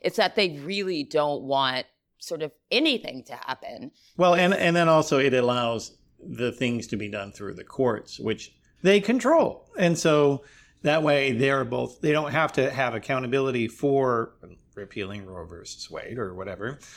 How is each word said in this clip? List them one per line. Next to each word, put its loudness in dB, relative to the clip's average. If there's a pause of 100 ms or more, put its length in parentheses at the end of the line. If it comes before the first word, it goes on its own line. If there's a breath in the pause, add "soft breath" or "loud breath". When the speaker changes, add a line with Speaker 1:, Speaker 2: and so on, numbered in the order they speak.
Speaker 1:
It's -2
that 2
they 0
really -4
don't 0
want 0 (320)
sort -10
of -6 (200)
anything 0
to -16
happen. -12 (260 soft breath)
Speaker 2:
Well, 4
and, 4
and 2
then 4
also 4
it 4
allows 0 (240)
the -4
things -2
to -6
be -8
done -10
through -12
the -14
courts, -2
which -6 (280)
they 6
control. 2
And 2
so 4 (380 soft breath)
that 2
way 2
they're 2
both, -6
they 2
don't 0
have 2
to 2
have -2
accountability 0
for 0 (420)
repealing -10
Roe -14
versus -16
Wade -10
or -6
whatever. -8 (180 loud breath)